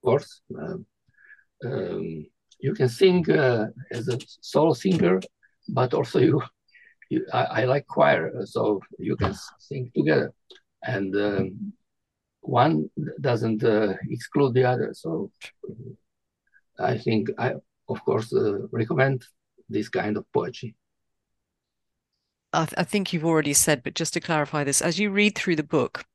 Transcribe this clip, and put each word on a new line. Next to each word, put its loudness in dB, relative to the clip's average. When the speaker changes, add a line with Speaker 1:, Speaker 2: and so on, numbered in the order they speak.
Speaker 1:
Of 0
course. 0
Um, -10
um, -6
you -2
can 2
sing, 4
uh, 4
as -6
a -2
solo 2
singer, 2
but 0
also 0
you, 4
you, -2
I, 2
I 0
like 0
choir, 2
uh, -6
so 0
you -2
can 0
s-, -12
sing -10
together. 2
And, -4
um, -2
one 2
doesn't, 0
uh, 2
exclude 0
the 4
other. 0
So -6
I 0
think 0
I, 0
of -6
course, -2
uh, 0
recommend 0
this -4
kind -2
of -8
poetry. -4
Speaker 2:
I 2
th-, -8
I 0
think -2
you've -2
already 2
said, 2
but -8
just -4
to -2
clarify -2
this, 0
as 0
you 0
read 2
through 0
the -2
book -2